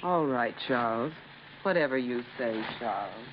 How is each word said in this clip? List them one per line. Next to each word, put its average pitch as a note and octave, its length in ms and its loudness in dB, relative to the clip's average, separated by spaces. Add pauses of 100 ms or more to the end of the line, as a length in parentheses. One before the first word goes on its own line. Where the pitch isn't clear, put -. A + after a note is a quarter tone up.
All F3+ 220 4
right, B2 300 2 (120)
Charles. A#2+ 460 2 (480)
Whatever D#3+ 360 4
you B2 260 0 (140)
say, A2+ 220 0 (200)
Charles. G#2 540 -4